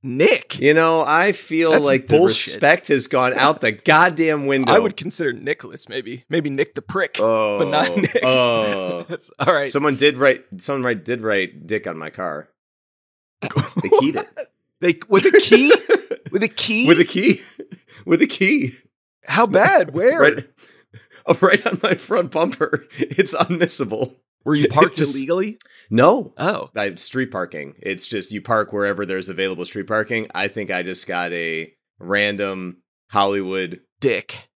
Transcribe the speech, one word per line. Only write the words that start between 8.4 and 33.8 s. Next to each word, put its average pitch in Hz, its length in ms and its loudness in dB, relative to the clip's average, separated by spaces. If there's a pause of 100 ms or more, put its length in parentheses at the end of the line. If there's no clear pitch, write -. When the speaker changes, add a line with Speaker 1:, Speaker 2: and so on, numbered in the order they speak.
Speaker 1:
<laughs> - 60 -16
That's, - 220 -14 (100)
all 151 120 2
right. 143 160 0
Speaker 2:
Someone 139 280 0
did 147 200 2
write, 131 280 2 (140)
someone 135 260 -6
write, 110 200 -4
did 117 180 -6
write 95 440 -4
Dick 104 220 -4
on 80 100 -10
my 78 120 -12
car. 78 380 -10 (960)
Speaker 1:
<laughs> 185 60 -8 (340)
Speaker 2:
They 190 60 -6 (120)
keyed 311 160 -2
it. 415 120 -8 (520)
Speaker 1:
They, - 180 0 (100)
with 196 180 4
a 392 140 8
key? 277 320 6 (300)
Speaker 2:
<laughs> - 280 -12
Speaker 1:
With 196 140 -2
a - 40 -2
key? 226 380 -2
Speaker 2:
With 165 140 6
a - 40 6
key. - 360 0 (320)
<laughs> - 340 -20
With 165 160 4
a 311 40 4
key. 196 500 -2 (480)
Speaker 1:
How 220 220 0
bad? 277 480 4
Where? 247 260 2
Speaker 2:
Right, 147 240 2 (800)
oh, - 160 2
right 196 260 2
on 190 160 -2
my 185 120 0
front 175 360 -4
bumper. - 540 -2 (140)
It's - 360 -2
unmissable. 147 800 -2 (300)
Speaker 1:
Were 151 100 0
you 147 120 0
Speaker 2:
It - 60 0
Speaker 1:
parked 165 260 2
Speaker 2:
just 143 180 0
Speaker 1:
illegally? 180 420 -4 (320)
Speaker 2:
No. 160 460 4
Speaker 1:
Oh. 180 400 -6
Speaker 2:
I, 101 200 -4
street - 360 -8
parking. 80 500 -10
It's 92 240 -8
just 101 260 -8
you 104 80 -8
park 107 320 -2
wherever 101 340 -2
there's 92 220 -6
available 92 360 -6
street 95 240 -10
parking. 110 460 -2
I 95 140 -4
think 98 220 -8
I 90 140 -4
just 90 240 -10
got 87 240 -4
a 82 400 -6 (260)
random 98 840 -4 (280)
Hollywood 95 720 -2 (200)